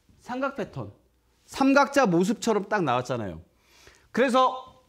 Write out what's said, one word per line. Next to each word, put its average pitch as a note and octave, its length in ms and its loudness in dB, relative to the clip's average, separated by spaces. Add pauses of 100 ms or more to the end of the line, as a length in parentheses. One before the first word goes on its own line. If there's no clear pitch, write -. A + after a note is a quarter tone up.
(200)
삼각 C4 340 -6
패턴. B2 380 -10 (540)
삼각자 C#4 600 2
모습처럼 G3+ 600 0
딱 G#3 160 -2
나왔잖아요. A#2+ 560 -4 (720)
그래서 B3+ 760 0